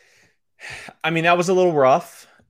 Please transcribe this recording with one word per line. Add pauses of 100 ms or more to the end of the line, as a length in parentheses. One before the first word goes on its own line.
(1040)
I
mean,
that
was
a
little
rough. (240)